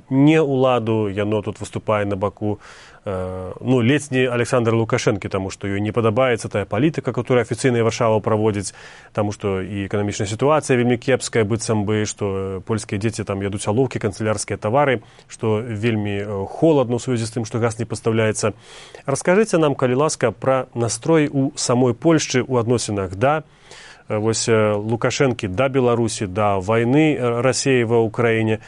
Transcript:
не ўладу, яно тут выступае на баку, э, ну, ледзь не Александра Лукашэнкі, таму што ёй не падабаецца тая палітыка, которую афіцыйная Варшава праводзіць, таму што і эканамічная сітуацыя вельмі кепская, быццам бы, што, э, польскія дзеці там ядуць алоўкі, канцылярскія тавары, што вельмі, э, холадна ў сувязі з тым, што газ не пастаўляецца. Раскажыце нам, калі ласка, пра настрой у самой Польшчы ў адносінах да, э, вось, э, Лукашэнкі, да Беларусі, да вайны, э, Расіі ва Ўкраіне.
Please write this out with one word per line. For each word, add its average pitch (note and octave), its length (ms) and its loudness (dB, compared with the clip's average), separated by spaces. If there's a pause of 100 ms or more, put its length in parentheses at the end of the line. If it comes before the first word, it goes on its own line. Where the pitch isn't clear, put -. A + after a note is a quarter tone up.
не C#3+ 300 6
ўладу, B2 720 2
яно G#2 320 -2
тут G2+ 160 -8
выступае G#2 480 -2
на G2+ 80 -4
баку, G2+ 480 -4 (400)
э, F#2 560 -8
ну, B2 220 2
ледзь C#3+ 300 2
не B2+ 120 2
Александра A#2+ 480 0
Лукашэнкі, A2+ 560 0
таму F#2+ 220 -4
што - 180 -10
ёй G2 140 -2
не G#2+ 100 -2
падабаецца A2+ 560 0
тая G2+ 160 -2
палітыка, C3 480 -2
которую A#2+ 320 0
афіцыйная A#2 400 0
Варшава A2+ 400 2
праводзіць, G#2+ 480 0 (400)
таму G#2 240 -2
што F#2+ 240 -4
і G2 320 -6
эканамічная G#2 380 -2
сітуацыя C3+ 480 2
вельмі A#2+ 180 2
кепская, A#2+ 480 0
быццам G#2+ 400 -2
бы, G#2+ 240 0
што, - 240 -6
э, F#2+ 320 -6
польскія G#2+ 380 -4
дзеці G#2+ 260 -4
там G2 160 -4
ядуць G2+ 240 -4
алоўкі, A#2+ 320 0
канцылярскія G#2+ 560 -4
тавары, B2 460 0 (260)
што G#2+ 320 -2
вельмі, G#2+ 640 -2
э, G2+ 240 -6
холадна C3+ 480 2
ў A#2 80 -4
сувязі A#2 240 -2
з - 80 -12
тым, A#2 80 -2
што A2+ 160 -4
газ A2+ 200 0
не A2+ 100 -4
пастаўляецца. A2 640 0 (500)
Раскажыце F#3 540 2
нам, D3+ 180 2
калі B2+ 240 0
ласка, C#3+ 320 0
пра C3 300 0 (120)
настрой C#3+ 540 2
у C#3 280 0
самой B2 380 2
Польшчы D3 520 2
ў B2+ 160 0
адносінах G#2 540 -2
да, C#3+ 280 0 (680)
э, A2 80 -2
вось, A2 320 0
э, G#2+ 260 4
Лукашэнкі, A2+ 720 0
да B2 220 0
Беларусі, A#2+ 580 0
да G2 320 0
вайны, A#2+ 560 2
э, A#2+ 260 -2
Расіі B2+ 420 2
ва A#2 220 2
Ўкраіне. A2+ 640 0